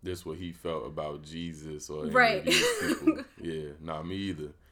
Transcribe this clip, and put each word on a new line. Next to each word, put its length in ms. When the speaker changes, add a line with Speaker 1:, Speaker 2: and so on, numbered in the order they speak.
Speaker 1:
This 220
what 140
he 140
felt 340
about 360
Jesus 680
or 140
any 100
Speaker 2:
Right. 240
Speaker 1:
of 80
these 320
Speaker 2:
<laughs> 20
Speaker 1:
people. 440
Yeah, 400
nah, 220
me 140
either. 360